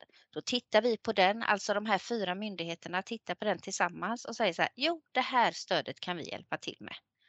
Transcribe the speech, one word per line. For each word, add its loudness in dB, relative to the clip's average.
då -8
tittar 2
vi 4
på -2
den, 4
alltså 2
de -2
här 4
fyra -2
myndigheterna -6
tittar -6
på -8
den 0
tillsammans -4
och -8
säger 2
så -2
här: 2
"Jo, -2
det 0
här 4
stödet -2
kan -2
vi -8
hjälpa -8
till -12
med." -14